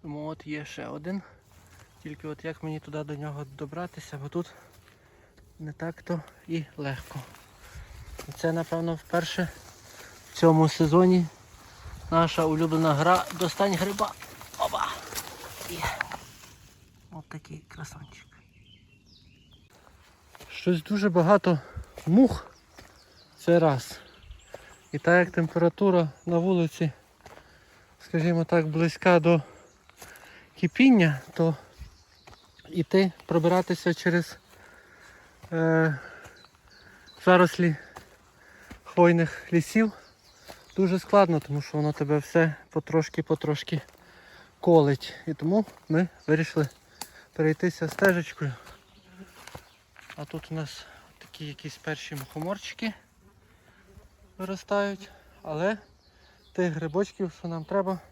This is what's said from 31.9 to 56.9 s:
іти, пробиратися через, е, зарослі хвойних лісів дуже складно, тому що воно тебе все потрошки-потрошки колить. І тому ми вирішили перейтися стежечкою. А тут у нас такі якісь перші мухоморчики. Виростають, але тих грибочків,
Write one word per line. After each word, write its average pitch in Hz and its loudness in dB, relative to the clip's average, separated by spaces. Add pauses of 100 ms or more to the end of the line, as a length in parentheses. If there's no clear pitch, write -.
іти, 175 2 (140)
пробиратися 170 2
через, 175 -2 (1120)
е, 160 2 (1300)
зарослі 180 4 (1080)
хвойних 170 2
лісів 208 0 (840)
дуже 185 2
складно, 170 4
тому 143 -6
що - -8
воно 151 0
тебе 147 0
все 165 2 (160)
потрошки-потрошки 156 -4 (800)
колить. 147 4 (120)
І 160 -6
тому 190 0 (240)
ми 165 2 (180)
вирішили 156 0 (640)
перейтися 156 -2
стежечкою. 170 0 (1600)
А 151 -12
тут - -12
у - -8
нас 156 -10 (320)
такі - -16
якісь 147 -14
перші - -10
мухоморчики. 175 -8 (1400)
Виростають, 196 -6 (320)
але 180 -4 (760)
тих 180 -2
грибочків, 165 -4